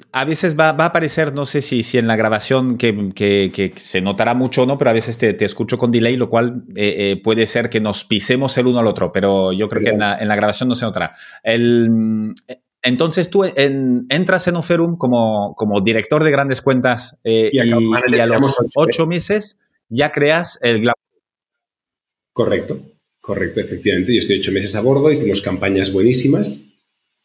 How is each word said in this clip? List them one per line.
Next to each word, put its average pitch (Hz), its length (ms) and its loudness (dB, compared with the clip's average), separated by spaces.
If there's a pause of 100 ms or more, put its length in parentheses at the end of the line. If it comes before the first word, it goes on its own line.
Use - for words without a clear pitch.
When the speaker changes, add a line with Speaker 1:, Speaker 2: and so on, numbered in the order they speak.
(120)
Speaker 1:
a 131 140 -2
veces 156 340 -2
va, 156 140 4
va 156 120 0
a - 20 4
aparecer, 160 440 -2
no 139 140 -6
sé 143 160 -4
si, 123 220 -2
si 123 160 0
en 113 80 2
la 113 80 2
grabación 110 600 0
que, 104 380 0
que, 101 380 2
que 95 220 -2
se - 260 -4
notará 101 320 0
mucho 127 300 0
o - 20 0
no, 139 140 -2
pero 131 100 2
a 113 40 4
veces 113 240 -2
te, 107 160 2
te 101 120 -2
escucho 113 320 -4
con 120 140 0
delay, 117 260 2
lo 120 100 -2
cual, 120 360 -2 (120)
eh, 101 220 0
eh, 98 260 0
puede 110 220 2
ser 117 240 -2
que 113 100 -2
nos 107 240 -4
pisemos 127 540 -2
el 123 80 4
uno 123 140 2
al 113 80 2
otro, 92 260 -2
pero 95 400 2
yo 101 160 -2
creo 110 140 -2
que 117 60 2
en 107 100 2
Speaker 2:
Perdón. 101 180 0
Speaker 1:
la, - 0 -
en 110 100 -4
la 104 80 0
grabación 104 320 0
no 120 80 0
se 120 100 -4
notará. 90 300 -6 (280)
El, 113 920 2 (140)
eh, - 100 -16 (240)
entonces 160 480 0
tú 196 140 2
en, 135 680 0
entras 180 380 0
en 175 80 0
Oferum 170 420 0
como, 110 580 0
como 104 240 0
director 113 440 2
de 156 80 4
grandes 139 300 0
cuentas, 127 640 0
eh, 113 300 2
Speaker 2:
Y 135 60 4
account 117 240 4
Speaker 1:
y, - 20 2
Speaker 2:
manager, 120 320 2
Speaker 1:
y 117 40 4
a 117 40 4
los 117 120 2
Speaker 2:
digamos, 135 200 2 (180)
Speaker 1:
ocho 160 300 2
meses 190 560 -4 (260)
ya 139 240 0
creas 156 520 0
el 117 180 2
Glam- 120 120 2 (1400)
Speaker 2:
Correcto, - 480 -2 (400)
correcto, 92 400 -6
efectivamente. 95 520 -2
Yo 107 60 2
estoy 95 200 0
ocho 95 120 -4
meses 98 240 -2
a 104 60 -4
bordo, 139 300 2
hicimos 104 300 -2
campañas 95 520 -2
buenísimas. 127 680 0 (600)